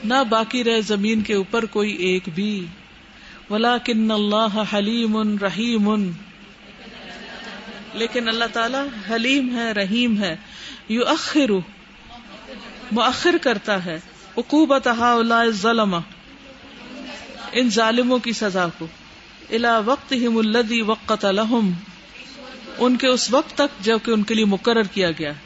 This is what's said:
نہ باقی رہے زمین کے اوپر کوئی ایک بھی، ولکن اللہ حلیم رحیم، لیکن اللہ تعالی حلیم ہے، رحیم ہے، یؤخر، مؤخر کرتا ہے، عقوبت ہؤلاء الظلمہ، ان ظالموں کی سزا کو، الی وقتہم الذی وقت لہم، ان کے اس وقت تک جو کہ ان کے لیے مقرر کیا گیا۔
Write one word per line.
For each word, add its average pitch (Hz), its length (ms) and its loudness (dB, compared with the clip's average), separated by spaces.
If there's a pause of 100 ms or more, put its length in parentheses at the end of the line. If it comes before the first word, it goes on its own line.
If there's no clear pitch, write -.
نہ 226 100 0 (160)
باقی 226 340 0
رہے 226 180 4
زمین 214 400 2
کے 208 120 -2
اوپر 208 320 0
کوئی 214 260 0
ایک 185 440 0
بھی، 196 300 -2 (840)
ولکن 226 640 2
اللہ 208 520 2 (100)
حلیم 214 680 0
رحیم، 208 720 0 (1800)
لیکن 226 340 -2
اللہ 233 260 0
تعالی 233 600 -4
حلیم 247 420 0
ہے، 233 160 -2
رحیم 208 460 0
ہے، 185 180 -2 (540)
یؤخر، 254 640 2 (1400)
مؤخر 247 500 2
کرتا 208 440 0
ہے، 165 140 -6 (380)
عقوبت 269 500 4
ہؤلاء 233 540 4
الظلمہ، 220 560 2 (1500)
ان 247 180 2
ظالموں 233 500 2
کی 233 140 -4
سزا 190 340 0 (100)
کو، 160 100 -10 (640)
الی 233 360 2
وقتہم 240 520 0
الذی 226 440 2
وقت 214 440 -2
لہم، 214 460 2 (1040)
ان 247 200 4
کے 269 100 0
اس 254 240 2
وقت 285 240 0
تک 277 300 -2
جو 226 140 2
کہ 233 120 -2
ان 214 120 2
کے 220 100 -2
لیے 220 120 4
مقرر 214 380 2
کیا 185 280 0
گیا۔ 151 200 -6 (140)